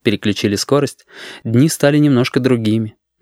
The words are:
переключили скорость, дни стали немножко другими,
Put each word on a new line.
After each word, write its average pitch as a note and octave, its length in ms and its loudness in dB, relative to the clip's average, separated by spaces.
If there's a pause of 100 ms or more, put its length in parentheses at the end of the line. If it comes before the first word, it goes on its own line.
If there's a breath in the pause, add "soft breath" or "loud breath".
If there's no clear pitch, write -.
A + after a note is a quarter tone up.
переключили G2+ 500 -2
скорость, C3+ 500 -2 (380 loud breath)
дни A#2+ 260 2
стали D3 300 2
немножко C3+ 400 2
другими, A2+ 580 0 (260)